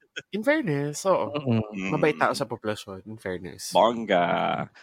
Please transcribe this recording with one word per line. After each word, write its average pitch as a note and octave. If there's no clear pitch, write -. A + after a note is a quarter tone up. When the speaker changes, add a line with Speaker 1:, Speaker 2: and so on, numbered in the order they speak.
Speaker 1:
in G3+
fairness, E3
oo. F3
Speaker 2:
Mm-mm. C#3+
Speaker 1:
Mabait D3+
tao B2+
Speaker 3:
Mm. A#2+
Speaker 1:
sa -
poblasyon, G#2+
in A2
fairness. F#2
Speaker 3:
Bongga. F2+